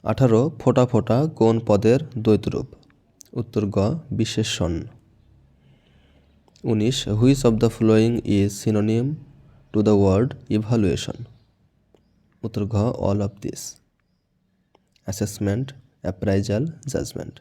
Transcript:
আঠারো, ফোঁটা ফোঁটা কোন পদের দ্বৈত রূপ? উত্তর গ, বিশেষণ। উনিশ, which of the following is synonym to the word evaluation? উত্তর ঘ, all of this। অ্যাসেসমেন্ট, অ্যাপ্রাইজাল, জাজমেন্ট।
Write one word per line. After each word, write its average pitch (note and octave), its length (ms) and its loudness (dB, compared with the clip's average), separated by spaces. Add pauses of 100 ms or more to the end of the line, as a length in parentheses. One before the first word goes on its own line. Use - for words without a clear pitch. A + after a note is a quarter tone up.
আঠারো, A#2+ 560 2
ফোঁটা B2 260 4
ফোঁটা A#2+ 400 0 (100)
কোন A2+ 300 4
পদের G#2+ 340 4 (180)
দ্বৈত G#2+ 300 2
রূপ? - 200 -6 (640)
উত্তর A2 340 -4
গ, G#2 340 -2 (120)
বিশেষণ। G#2 680 -4 (1800)
উনিশ, A2+ 440 -2
which B2 360 2
of A#2+ 100 4
the A2 160 2
following A2 520 2
is G2+ 280 2 (160)
synonym A2+ 500 0 (580)
to G#2+ 100 2
the G#2+ 120 6
word G2 400 2 (140)
evaluation? G#2+ 760 -2 (1200)
উত্তর G#2+ 220 -4
ঘ, A2+ 100 -6 (160)
all G2+ 300 -2
of G2 100 -4 (100)
this। - 340 -12 (1300)
অ্যাসেসমেন্ট, G#2 720 -4 (280)
অ্যাপ্রাইজাল, G3 640 -2 (220)
জাজমেন্ট। - 540 -8